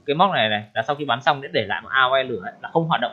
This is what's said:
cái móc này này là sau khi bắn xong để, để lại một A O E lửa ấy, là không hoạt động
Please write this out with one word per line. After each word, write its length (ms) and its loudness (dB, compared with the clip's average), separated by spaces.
cái 100 0
móc 160 4
này 160 2
này 160 -2
là 80 0
sau 140 -4
khi 80 -8
bắn 180 0
xong 180 2
để, 120 -10
để 160 0
lại 140 -4
một 100 -18
A 100 4
O 140 4
E 80 2
lửa 180 -6
ấy, 100 -10
là 100 -12
không 160 2
hoạt 120 0
động 120 -2